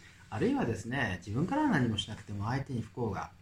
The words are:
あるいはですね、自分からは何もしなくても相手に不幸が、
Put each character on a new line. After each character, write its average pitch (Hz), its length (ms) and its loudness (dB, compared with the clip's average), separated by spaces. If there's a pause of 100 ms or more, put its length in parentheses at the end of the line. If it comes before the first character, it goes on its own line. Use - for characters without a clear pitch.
(300)
あ 107 80 -4
る 190 100 4
い - 60 4
は 135 100 2
で 113 100 0
す 104 120 -6
ね、 117 380 0
自 101 60 -8
分 135 160 2
か 269 100 0
ら 311 60 4
は 294 60 4
何 131 200 6
も 107 100 2
し - 100 -4
な 107 80 -8
く - 80 -16
て 107 80 -10
も 101 140 -4
相 135 180 0
手 143 80 -8
に 110 100 -2
不 - 100 -12
幸 117 180 -2
が、 80 200 -4 (120)